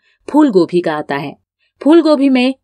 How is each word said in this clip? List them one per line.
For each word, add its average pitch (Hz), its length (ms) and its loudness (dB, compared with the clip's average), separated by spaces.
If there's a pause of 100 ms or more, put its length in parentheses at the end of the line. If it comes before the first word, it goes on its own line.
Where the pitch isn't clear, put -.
(280)
फूल 294 220 2
गोभी 175 300 0
का 170 140 -4
आता 147 220 -8
है। 143 180 -10 (460)
फूल 320 220 4
गोभी 285 260 2
में 254 360 0